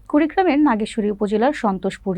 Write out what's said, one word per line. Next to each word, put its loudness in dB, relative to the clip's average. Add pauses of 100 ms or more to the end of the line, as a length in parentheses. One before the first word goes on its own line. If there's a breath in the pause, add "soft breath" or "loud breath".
(100)
কুড়িগ্রামের 2 (100)
নাগেশ্বরী -2
উপজেলার 0
সন্তোষপুর -2